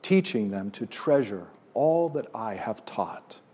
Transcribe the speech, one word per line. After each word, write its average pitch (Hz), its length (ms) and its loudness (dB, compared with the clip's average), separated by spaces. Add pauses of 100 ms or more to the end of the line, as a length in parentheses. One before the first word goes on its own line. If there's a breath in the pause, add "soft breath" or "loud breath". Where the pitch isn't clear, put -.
teaching 127 480 2
them 101 220 -4
to 117 120 -8
treasure 104 640 0 (260)
all 160 380 4
that 147 240 -4
I 113 200 -4
have 104 300 -6
taught. - 560 -6 (140)